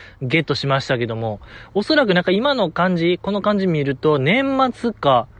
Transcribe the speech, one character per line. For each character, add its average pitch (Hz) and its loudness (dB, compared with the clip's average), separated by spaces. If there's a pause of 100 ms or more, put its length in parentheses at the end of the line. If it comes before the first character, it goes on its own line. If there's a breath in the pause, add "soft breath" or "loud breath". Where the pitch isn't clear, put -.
(220 loud breath)
ゲ 139 0
ッ 156 0
ト 143 -2
し 139 -4
ま 139 2
し - -6
た 131 0
け 120 -2
ど 113 -6
も、 110 -6 (320 loud breath)
お 202 -2
そ 311 0
ら 294 4
く 190 2
な 175 2
ん - 0
か 185 0
今 247 2
の 208 0
感 175 0
じ、 170 0
こ - -6
の 202 -2
感 208 0
じ 190 -2
見 156 0
る 135 -2
と、 151 2
年 262 0
末 240 -6
か、 127 2 (120)